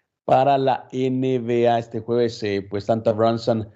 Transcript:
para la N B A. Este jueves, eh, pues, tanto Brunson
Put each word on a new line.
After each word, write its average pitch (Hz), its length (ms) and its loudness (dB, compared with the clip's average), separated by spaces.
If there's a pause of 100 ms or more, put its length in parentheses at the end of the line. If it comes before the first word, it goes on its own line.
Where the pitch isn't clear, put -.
(240)
para 135 340 4
la 135 340 -2
N 131 480 -2
B 117 280 2
A. 117 120 2
Este 117 200 -8
jueves, 117 440 -2
eh, 98 260 -4
pues, 101 160 -6
tanto 113 300 0
Brunson 113 600 0